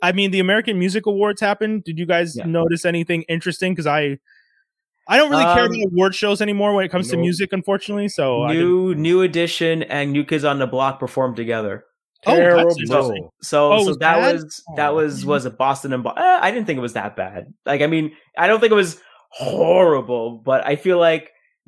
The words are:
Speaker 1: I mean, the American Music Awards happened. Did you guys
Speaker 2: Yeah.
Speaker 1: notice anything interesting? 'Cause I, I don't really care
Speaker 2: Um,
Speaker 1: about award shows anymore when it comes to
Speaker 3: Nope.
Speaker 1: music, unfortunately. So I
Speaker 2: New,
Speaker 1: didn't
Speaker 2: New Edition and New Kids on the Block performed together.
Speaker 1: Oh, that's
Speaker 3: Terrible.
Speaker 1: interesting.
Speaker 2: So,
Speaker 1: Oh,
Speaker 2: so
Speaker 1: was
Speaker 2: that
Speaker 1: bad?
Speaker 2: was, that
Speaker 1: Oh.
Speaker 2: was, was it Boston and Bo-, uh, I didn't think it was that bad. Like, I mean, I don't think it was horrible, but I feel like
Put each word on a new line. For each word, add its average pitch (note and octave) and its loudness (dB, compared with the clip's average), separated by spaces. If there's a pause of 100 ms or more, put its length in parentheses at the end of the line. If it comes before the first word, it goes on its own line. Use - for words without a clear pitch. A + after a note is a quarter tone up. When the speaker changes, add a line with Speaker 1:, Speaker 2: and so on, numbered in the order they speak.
Speaker 1:
I F3+ 2
mean, G3 -2
the F#3+ 0
American G3+ 0
Music G3 -2
Awards G#3 -2
happened. G#3+ -2
Did E3 -8
you E3+ -6
guys E3+ 0
Speaker 2:
Yeah. A#2+ -8
Speaker 1:
notice E3 0
anything E3+ -2
interesting? F3 -4
'Cause D#3 -4
I, C#3+ 0 (920)
I G3+ 2
don't D4 4
really D4+ 4
care E4+ 4
Speaker 2:
Um, - 0
Speaker 1:
about G#3+ -2
award F#3 2
shows G#3 0
anymore G#3 0
when F#3+ 2
it - -8
comes F3+ -2
to F3 -4
Speaker 3:
Nope. E3+ -2
Speaker 1:
music, F3+ -2
unfortunately. G3+ -4
So B2+ 0
I B2 0
Speaker 2:
New, F3+ 2
Speaker 1:
didn't D#3 -2
Speaker 2:
New F3+ 4
Edition E3 0
and C#3+ -4
New C#3+ 0
Kids D3+ -2
on C#3+ 0
the C3 -2
Block C3 -2
performed B2+ -4
together. A2+ -6 (400)
Speaker 1:
Oh, A3+ 2
that's F4 6
Speaker 3:
Terrible. E3+ 4
Speaker 1:
interesting. B2 -2 (120)
Speaker 2:
So, D3 2
Speaker 1:
Oh, G#3+ 4
Speaker 2:
so G3 0
Speaker 1:
was D3 -2
Speaker 2:
that D#3+ 2
Speaker 1:
bad? E3+ 2
Speaker 2:
was, D#3 -10 (120)
that D3 0
Speaker 1:
Oh. D3+ -2
Speaker 2:
was, C#3+ -2
was C#3 -2
it A#2 -8
Boston C3+ -2
and B2 -4
Bo-, A#2 -4
uh, F#4 2
I F#3+ 2
didn't A#3 -6
think D3+ -4
it B2+ -6
was A#2+ -8
that G#2 -6
bad. F#2+ -10 (120)
Like, C#3 0
I D3 2
mean, D#3 -2 (260)
I E3+ 2
don't A3 4
think A3 6
it G#3+ 6
was F3+ 0 (320)
horrible, C#3 0
but C3 0
I C#3+ 0
feel F3+ 0
like D#3+ 2 (360)